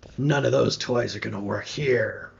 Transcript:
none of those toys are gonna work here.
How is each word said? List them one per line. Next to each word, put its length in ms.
none 280
of 80
those 240
toys 380
are 40
gonna 200
work 260
here. 640